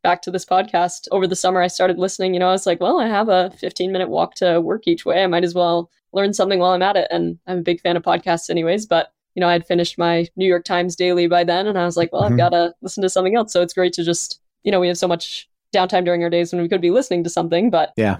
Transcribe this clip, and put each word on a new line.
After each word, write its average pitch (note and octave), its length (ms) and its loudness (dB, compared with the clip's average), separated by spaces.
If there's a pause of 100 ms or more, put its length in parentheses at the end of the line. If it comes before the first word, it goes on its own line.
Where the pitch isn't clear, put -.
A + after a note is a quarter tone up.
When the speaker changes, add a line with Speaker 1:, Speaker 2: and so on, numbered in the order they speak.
Speaker 1:
back F3 200 0
to - 80 -8
this F3+ 160 -6
podcast, F#3 680 0
over F#3+ 140 2
the F3+ 100 -4
summer, F#3 240 0
I F3+ 60 2
started F3+ 320 0
listening, F#3 340 -2
you F3+ 80 0
know, F3+ 80 2
I F#3 40 4
was F#3+ 120 -2
like, F3 160 0
"Well, B3+ 200 2
I A3+ 60 0
have G#3 220 0
a F#3 220 2
fifteen F#3 420 -6
minute F#3 160 -2
walk E3 280 -2
to F3 260 2
work F3+ 260 -4
each E3+ 160 0
way. F3+ 180 0
I F#3+ 40 2
might F3 180 0
as E3+ 100 -2
well E3+ 360 0 (240)
learn G3 180 0
something G3 260 0
while F3+ 140 2
I'm F3+ 100 0
at G3 140 2
it." F3 140 2
And E3+ 360 -2
I'm F3+ 120 -4
a E3+ 40 -4
big F3 200 -2
fan F3 160 0
of E3+ 40 -4
podcasts E3+ 460 -2
anyways, E3+ 380 -2
but, E3 260 0 (220)
you F3 80 -4
know, F3 60 2
I F3 40 4
had F3 140 0
finished E3+ 320 0
my E3+ 360 0
New F#3+ 120 -2
York F3 180 2
Times F3 320 -2
Daily F3 300 2
by F3 180 2
then. F3 220 0
And G3+ 120 -2
I F3 60 0
was E3+ 140 -2
like, E3+ 160 -2
"Well, - 80 0
Speaker 2:
Mm-hmm. A2+ 100 2
Speaker 1:
I've A#2+ 60 2
gotta F3 420 2
listen F#3 220 -8
to F#3 80 0
something F#3+ 260 0
else." A3 160 0
So F3+ 80 2
it's F3 140 -2
great F3+ 200 2
to E3+ 100 -4
just, - 360 -4 (220)
you G3+ 100 -8
know, F#3+ 80 2
we F3+ 80 2
have F3 80 -2
so F3+ 120 -2
much - 420 -6 (240)
downtime F3+ 300 2
during F3 180 0
our E3+ 80 -2
days E3+ 220 0
when F3 100 -2
we E3+ 60 0
could F#3 120 0
be E3+ 120 2
listening F3+ 320 0
to E3+ 40 -6
something, E3+ 400 0
but E3 280 0
Speaker 2:
Yeah. G#2 220 0